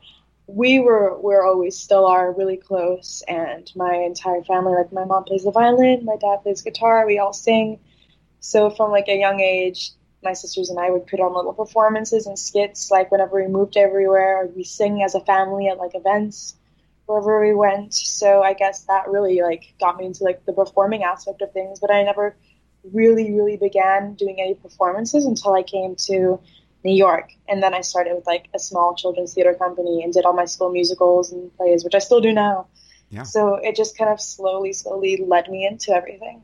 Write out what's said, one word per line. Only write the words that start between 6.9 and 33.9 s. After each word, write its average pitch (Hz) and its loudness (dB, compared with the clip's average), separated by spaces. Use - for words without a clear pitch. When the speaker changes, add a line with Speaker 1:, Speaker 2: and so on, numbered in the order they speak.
Speaker 1:
we 208 0
all 202 -2
sing. 220 0
So 208 2
from, 214 -2
like, 202 0
a 202 0
young 196 0
age, 185 -2
my 185 -4
sisters 180 -8
and 175 -8
I 180 -2
would 180 -2
put 190 -6
on 180 0
little 180 -4
performances 220 0
and 196 -12
skits, - -4
like, 190 2
whenever 196 0
we 190 -4
moved 196 -2
everywhere, 190 4
we'd 185 -10
sing 208 -2
as 196 -2
a 190 0
family 190 0
at, 185 -2
like, 180 -8
events, 202 -4
wherever 214 0
we 214 4
went. 202 0
So 196 2
I 196 2
guess 196 -4
that 196 0
really, 196 0
like, 170 -4
got 180 0
me 185 -10
into, 185 -10
like, 180 -2
the 185 -4
performing 196 0
aspect 190 -6
of 196 -8
things, 190 -8
but 202 0
I 202 4
never 202 -2
really, 220 4
really 208 0
began 196 0
doing 196 -6
any 190 -2
performances 220 -2
until 220 0
I 185 2
came 185 -6
to 185 0
New 190 0
York. 185 4
And 196 -2
then 190 4
I 185 -2
started 175 -2
with, 175 -8
like, 175 -4
a 196 -4
small 180 0
children's 180 -6
theater 180 4
company 175 -4
and 170 -4
did 175 4
all 180 4
my 175 0
school 180 -4
musicals 180 2
and 180 -16
plays, 175 2
which 175 -2
I 196 4
still 233 4
do 220 2
now. 208 0
Speaker 2:
Yeah. - -14
Speaker 1:
So 202 0
it 214 -4
just 220 -4